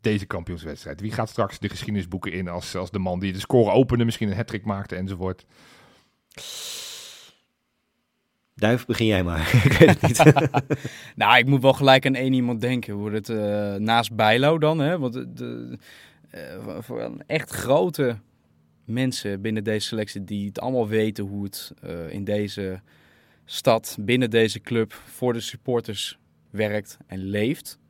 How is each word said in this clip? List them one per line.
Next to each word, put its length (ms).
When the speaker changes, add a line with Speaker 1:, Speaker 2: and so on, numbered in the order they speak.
Speaker 1:
deze 140
kampioenswedstrijd? 760
Wie 100
gaat 180
straks 300
de 100
geschiedenisboeken 600
in 160
als, 280
als 160
de 80
man 200
die 140
de 60
score 320
opende, 340
misschien 240
een 60
hattrick 300
maakte 300
enzovoort? 500
Speaker 2:
Duif, 300
begin 200
jij 180
maar. 320
<laughs> 100
Ik 80
weet 160
het 120
niet. 220
Speaker 3:
<laughs> 400
Nou, 220
ik 80
moet 160
wel 120
gelijk 320
aan 100
één 180
iemand 280
denken, 320
hoe 180
het, 180
eh, 460
naast 400
Bijlo 420
dan, 220
hè? 200
Want 140
de, 200
de, 440
eh, 120
voor, 200
voor 180
een 260
echt 240
grote 680
mensen 560
binnen 220
deze 240
selectie 360
die 240
het 120
allemaal 280
weten 380
hoe 180
het, 380
eh, 320
in 100
deze 580
stad, 540
binnen 300
deze 320
club, 320
voor 280
de 60
supporters 800
werkt 480
en 120
leeft. 500